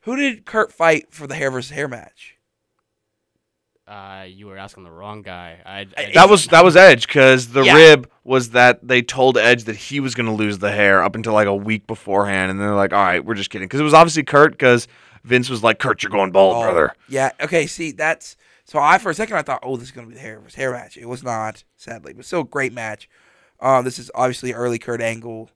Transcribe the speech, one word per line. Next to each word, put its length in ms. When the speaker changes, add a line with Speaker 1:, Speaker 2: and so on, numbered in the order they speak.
Speaker 1:
who 160
did 280
Kurt 280
fight 400
for 160
the 80
hair 160
versus 180
hair 160
match? 500
Speaker 2:
Uh, 420
you 180
were 120
asking 260
the 60
wrong 320
guy. 420
I, 60
I 100
Speaker 1:
I, 60
Speaker 3:
That 280
Speaker 2:
just 160
Speaker 3:
was, 180
that 160
was 120
Edge, 320
'cause 400
the 140
Speaker 1:
Yeah. 120
Speaker 3:
rib 360
was 280
that 360
they 140
told 380
Edge 260
that 120
he 220
was 160
gonna 200
lose 240
the 120
hair 320
up 120
until, 180
like, 140
a 80
week 320
beforehand, 640
and 100
they're 140
like, 180
"All 100
right, 220
we're 100
just 140
kidding," 180
'cause 140
it 40
was 100
obviously 300
Kurt, 340
'cause 300
Vince 240
was 140
like, 160
"Kurt, 240
you're 80
going 220
bald, 240
Speaker 1:
Oh, 60
Speaker 3:
brother." 300
Speaker 1:
yeah. 220
Okay. 260
See, 260
that's, 440
so 120
I, 200
for 120
a 40
second, 220
I 60
thought, 200
"Oh, 160
this 80
is 60
gonna 140
be 80
the 60
hair 180
versus 180
hair 160
match." 260
It 80
was 160
not, 420
sadly, 340
but 140
still 140
a 40
great 300
match. 340
Uh, 220
this 180
is 160
obviously 380
early 260
Kurt 220
Angle 560